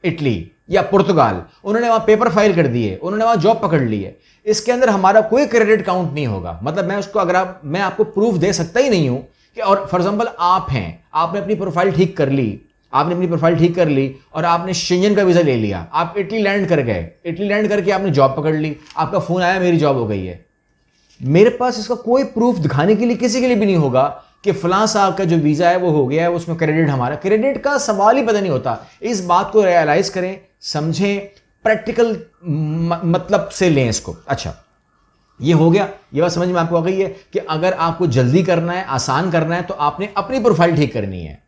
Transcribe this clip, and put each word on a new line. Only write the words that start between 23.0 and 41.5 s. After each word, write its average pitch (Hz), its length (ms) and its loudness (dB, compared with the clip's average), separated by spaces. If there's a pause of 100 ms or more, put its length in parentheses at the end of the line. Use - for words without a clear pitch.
लिए 233 120 0
किसी 240 240 0
के 254 60 0
लिए 247 80 2
भी 208 100 0
नहीं 196 100 2
होगा 139 480 2 (200)
कि 202 80 0
फलां 185 360 0
साहब 202 280 0
का 196 80 -2
जो 170 140 2
वीज़ा 151 320 2
है 180 80 2
वो 180 120 0
हो 151 180 2
गया 156 160 0
है, 170 80 0
उसमें 170 260 -6
क्रेडिट 160 320 2
हमारा, 131 260 -2
क्रेडिट 220 480 0
का 285 140 0
सवाल 214 400 2
ही 277 60 0
पता 214 160 0
नहीं 190 120 -2
होता। 123 260 -2 (240)
इस 208 240 -4
बात 180 260 0
को 214 120 4
रियलाइज 170 460 2
करें, 185 300 -6 (240)
समझें, 175 560 -2 (460)
प्रैक्टिकल 220 500 0 (300)
म-, 165 600 -2
मतलब 175 440 0
से 185 200 0
लें 135 200 2
इसको। 90 260 -6 (120)
अच्छा, - 260 -6 (880)
ये 143 140 0
हो 160 180 4
गया, 196 180 2 (240)
ये 139 80 0
बात 170 100 0
समझ 175 160 -2
में 180 140 0
आपको 170 160 0
आ 160 40 2
गई 190 180 -2
है 190 80 0 (260)
कि 190 60 -2
अगर 160 340 -2
आपको 165 340 -2
जल्दी 131 360 2
करना 170 300 0
है, 185 120 -6
आसान 135 460 -2
करना 165 240 0
है, 180 60 -4
तो 175 120 -8
आपने 180 440 -2
अपनी 226 220 -2
प्रोफाइल 170 360 2
ठीक 143 180 0
करनी 98 280 -6
है 76 260 -14